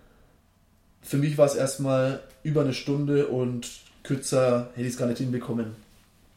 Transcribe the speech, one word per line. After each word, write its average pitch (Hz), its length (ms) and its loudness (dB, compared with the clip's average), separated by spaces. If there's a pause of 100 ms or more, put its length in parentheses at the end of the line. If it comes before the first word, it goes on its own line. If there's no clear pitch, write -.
(1040)
für - 160 -2
mich 147 180 2
war's 110 180 6
erstmal 131 680 0 (220)
über 151 200 2
eine 135 100 0
Stunde 143 540 0
und 123 420 -2 (360)
kürzer 127 720 0
hätte 123 120 -4
ich's 123 100 -4
gar 123 100 0
nicht 120 120 0
hinbekommen. 120 560 -4 (640)